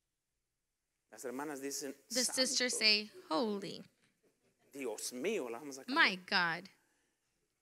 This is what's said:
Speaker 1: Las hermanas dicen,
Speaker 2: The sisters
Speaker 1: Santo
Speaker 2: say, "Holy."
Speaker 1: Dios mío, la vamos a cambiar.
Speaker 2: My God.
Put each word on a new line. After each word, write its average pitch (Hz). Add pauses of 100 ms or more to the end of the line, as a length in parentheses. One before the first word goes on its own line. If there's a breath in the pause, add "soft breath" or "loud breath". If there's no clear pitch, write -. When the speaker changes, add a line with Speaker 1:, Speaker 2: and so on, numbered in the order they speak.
(1120)
Speaker 1:
Las 110
hermanas 139
dicen, 139 (160)
Speaker 2:
The 247
sisters 254
Speaker 1:
Santo 240
Speaker 2:
say, 214 (180)
"Holy." 208 (880)
Speaker 1:
Dios 123
mío, 139
la 117
vamos 139
a 131
cambiar. 262
Speaker 2:
My 277 (140)
God. 180 (920)